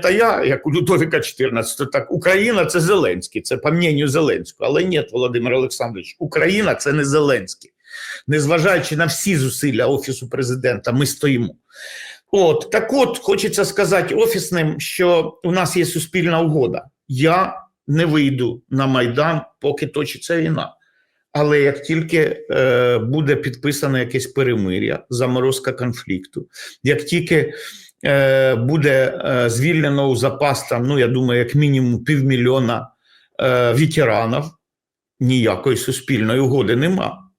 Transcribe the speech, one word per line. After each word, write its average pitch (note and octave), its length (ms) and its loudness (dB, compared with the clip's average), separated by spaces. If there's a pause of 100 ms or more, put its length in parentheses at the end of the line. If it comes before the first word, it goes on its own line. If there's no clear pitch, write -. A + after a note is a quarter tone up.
це F3+ 100 2
я, A3 300 2
як C3+ 240 0
у D3 40 -2
Людовіка E3 480 0
чотирнадцятого, B2 720 -4
так - 220 -4
Україна — F#3+ 540 2
це F3 140 0
Зеленський, C3 600 0
це - 160 -4
по D3+ 140 -2
мненню D#3 360 2
Зеленського. B2+ 600 0
Але D#3 140 2
ні, F3 280 -2
Володимир B2 420 -2
Олександрович, B2 640 -4
Україна — F3 560 0
це C#3+ 180 -2
не D3 120 0
Зеленський. C#3 680 0 (560)
Незважаючи D#3+ 680 2
на E3 100 0
всі F3 320 -2
зусилля C3 480 0
Офісу C3 440 -4
Президента, B2 640 -2
ми C3+ 140 2
стоїмо. C3 500 -2 (760)
От, F3+ 400 2
так A3 220 0
от, C4+ 240 2
хочеться G3 480 0
сказати F3+ 500 0
офісним, F3+ 640 0
що E3 640 0
у E3+ 80 -2
нас F#3 260 0
є E3+ 80 2
суспільна E3+ 560 -2
угода. D3+ 440 0 (220)
Я... D#3+ 560 0 (240)
Не D#3+ 180 2
вийду C#3 640 0
на C3+ 180 0
Майдан, C3+ 540 0 (200)
поки C#3+ 260 -2
точиться D3+ 500 -4
війна. D#3+ 360 -2 (580)
Але D3 300 2
як C#3 220 2
тільки, D#3+ 680 -2
е, B2 460 2
буде C#3 380 0
підписане C#3 640 -2
якесь B2 280 -4
перемиря, G#2 800 -2
заморозка B2+ 640 -2
конфлікту, A#2 760 -8 (360)
як C#3+ 200 0
тільки, E3 500 0 (520)
е, C3+ 500 2
буде, C3+ 680 0
е, B2 240 0
звільнено C#3+ 600 0
у B2+ 60 2
запас, C3+ 520 -2
там, B2 200 -2
ну, C#3+ 120 0
я B2 80 4
думаю, B2 320 0
як A#2+ 160 0
мінімум C3 480 2
півмільйона, B2+ 880 0 (500)
е, B2 300 2
ветеранів, C3 720 2 (760)
ніякої B2 580 2
суспільної A#2+ 600 -2
угоди B2 360 2
нема. D#3 480 -2 (160)